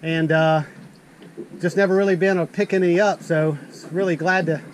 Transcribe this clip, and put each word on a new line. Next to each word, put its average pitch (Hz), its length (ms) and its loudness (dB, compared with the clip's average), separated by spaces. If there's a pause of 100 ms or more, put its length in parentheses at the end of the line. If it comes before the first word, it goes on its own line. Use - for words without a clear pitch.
and, 160 300 0
uh, 160 300 4 (960)
just 175 160 -2
never 190 180 2
really 196 220 2
been 190 200 2
able 170 100 0
to - 60 -14
pick 196 220 -2
any 180 260 2
up. 202 220 2
So 156 340 0 (340)
really 180 260 0
glad 180 300 0
to 156 140 -2 (140)